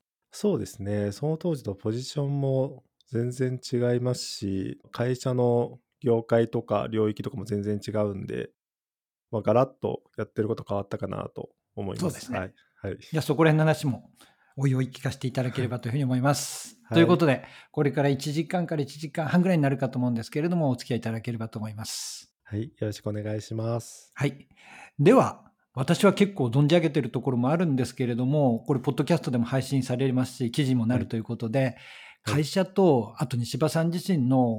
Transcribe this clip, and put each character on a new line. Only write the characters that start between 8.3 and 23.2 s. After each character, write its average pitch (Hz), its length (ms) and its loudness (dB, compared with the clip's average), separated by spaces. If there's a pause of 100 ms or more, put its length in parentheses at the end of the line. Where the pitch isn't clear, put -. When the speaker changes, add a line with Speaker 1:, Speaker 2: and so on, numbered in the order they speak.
Speaker 1:
ま 113 80 -2
あ、 104 40 -2
ガ 104 100 4
ラ 123 160 6
ッ - 20 -18 (100)
と - 220 -4 (160)
や 113 60 -4
っ - 20 -8
て - 160 -2
る 107 60 -2
こ 107 80 -2
と - 120 -10
変 101 80 -2
わ 101 60 -2
っ 98 60 -20
た 107 100 -6
か 104 80 -6
な 98 260 -6
と - 180 -14 (260)
思 98 180 -6
い - 20 -10
ま - 40 -8
す。 - 0 -
Speaker 2:
そ 180 80 -2
う 139 40 -4
で - 60 -14
す - 140 -14
ね。 101 80 -4
Speaker 1:
は 92 60 -4
い。 - 80 -16 (280)
は 98 80 -6
い。 - 80 -10
Speaker 2:
じ - 180 -8
ゃ 151 40 2
あ - 20 2
そ 143 140 -2
こ 160 80 6
ら 156 80 6
辺 156 60 4
の 156 60 4
話 156 220 0
も 120 240 -4 (460)
お 135 100 0
い 131 80 2
お 131 80 2
い 131 40 -4
聞 131 180 -14
か 131 80 -4
せ - 80 -16
て 135 80 -4
い 117 40 -6
た 131 120 -2
だ 123 80 -4
け 131 100 -4
れ 123 60 -2
ば 120 100 -6
と - 80 -10
い 120 40 -4
う - 20 -4
ふ - 20 -2
う 143 40 -2
に 143 60 0
思 127 120 0
い 123 40 0
ま 139 140 2
す。 - 480 -10
Speaker 1:
は - 140 -2
い。 - 20 8
Speaker 2:
と - 20 10
い 170 40 8
う - 20 8
こ 175 100 6
と 170 100 4
で、 135 180 2 (260)
こ 151 140 0
れ 139 80 0
か 143 100 2
ら 143 60 4
一 143 240 -2
時 156 160 -4
間 175 180 -2
か - 80 -6
ら 151 80 0
一 - 160 -10
時 151 140 -12
間 156 160 -4
半 170 120 4
ぐ 180 60 4
ら 185 80 4
い - 20 4
に 156 60 4
な 139 60 4
る 135 100 0
か 131 100 0
と 123 120 -4
思 123 80 2
う - 20 0
ん 120 40 0
で 113 100 -2
す - 80 -16
け 147 100 -2
れ 170 60 0
ど 180 80 0
も、 156 140 2
お 123 40 2
付 - 140 -6
き - 20 -4
合 127 60 0
い - 20 -2
い - 20 -8
た 117 120 -4
だ 110 80 -4
け 123 100 -6
れ 117 80 -4
ば 110 100 -6
と 110 120 -10
思 107 80 -6
い 104 80 -10
ま 107 80 -10
す。 - 480 -12 (100)
Speaker 1:
は - 140 -8
い。 107 60 -2
よ 127 60 -10 (120)
ろ 107 120 -2
し - 80 -14
く - 60 -10
お 104 60 -4
願 104 240 -6